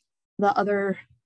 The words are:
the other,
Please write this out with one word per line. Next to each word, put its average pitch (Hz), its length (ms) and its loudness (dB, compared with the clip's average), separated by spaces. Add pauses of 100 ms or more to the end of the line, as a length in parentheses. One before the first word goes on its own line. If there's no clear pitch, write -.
(400)
the 202 180 2
other, 202 420 0 (260)